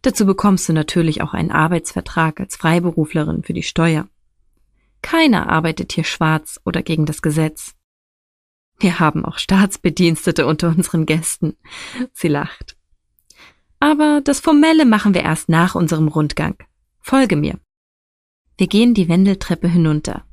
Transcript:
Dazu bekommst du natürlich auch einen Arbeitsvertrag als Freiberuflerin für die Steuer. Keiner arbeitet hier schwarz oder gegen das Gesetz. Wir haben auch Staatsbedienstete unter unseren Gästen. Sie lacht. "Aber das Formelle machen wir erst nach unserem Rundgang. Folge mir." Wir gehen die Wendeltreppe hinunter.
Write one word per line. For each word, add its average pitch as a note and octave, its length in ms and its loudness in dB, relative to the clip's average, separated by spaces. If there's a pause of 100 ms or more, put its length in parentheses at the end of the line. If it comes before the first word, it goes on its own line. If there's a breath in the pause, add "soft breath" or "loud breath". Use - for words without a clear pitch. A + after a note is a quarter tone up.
Dazu A3+ 240 0
bekommst F#3+ 420 2
du E3 60 0
natürlich D#3 480 -2
auch - 120 -6
einen E3 180 -4
Arbeitsvertrag E3 880 -2
als - 160 -12
Freiberuflerin E3 840 -2
für - 100 -10
die E3+ 100 -6
Steuer. E3 460 -2 (920)
Keiner D#4+ 460 2
arbeitet D#3+ 420 -2
hier D#3+ 140 -4
schwarz D#3 600 -2
oder E3 160 -4
gegen D#3 240 -2
das D3+ 160 -8
Gesetz. D#3 540 -4 (1040)
Wir F3+ 200 0
haben D#3 260 0
auch - 120 -10
Staatsbedienstete F3 1080 0
unter D#3 220 0
unseren E3 360 0
Gästen. D#3 500 -4 (580 loud breath)
Sie - 160 -4
lacht. - 480 -6 (1000 soft breath)
"Aber D4 440 2
das C#4+ 160 0
Formelle D#4 460 4
machen G#3 280 4
wir - 80 2
erst D#3 280 -4
nach E3+ 260 2
unserem D#3+ 320 0
Rundgang. D3+ 480 -2 (440)
Folge B3+ 360 2
mir." D3 240 -4 (1000)
Wir F#3+ 100 2
gehen A3+ 260 4
die F3+ 160 2
Wendeltreppe F#3 580 0
hinunter. D#3 640 0